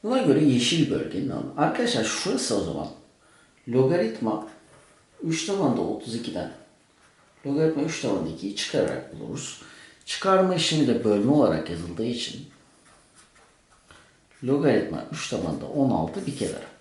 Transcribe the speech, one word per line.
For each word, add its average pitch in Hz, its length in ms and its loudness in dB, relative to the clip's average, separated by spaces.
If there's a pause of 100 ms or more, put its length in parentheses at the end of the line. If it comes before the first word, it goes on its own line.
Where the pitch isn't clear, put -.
Buna 247 160 2
göre 156 260 4
yeşil 143 460 4
bölgenin 147 400 -4
alanı. - 260 -6
Arkadaşlar 147 480 0
şurası 185 520 -2
o 98 40 2
zaman 78 280 -6 (800)
logaritma 127 800 0 (760)
üç 160 240 -2
tabanında 190 340 0
otuz - 340 -4
ikiden 87 380 -6 (920)
logaritma 147 360 2
üç - 200 -4
tabanında 95 280 -2
ikiyi 95 260 -8
çıkararak - 640 -2
buluruz. - 420 -10 (420)
Çıkarma 190 500 2
işlemi 160 320 2
de 101 180 2
bölme 107 280 4
olarak 85 380 4
yazıldığı 85 340 -6
için - 420 -6 (2000)
logaritma 131 680 2
üç - 180 -8
tabanında 135 360 -4
on 135 240 2
altı - 360 -2
bir - 100 -6
kenara. - 300 -6 (140)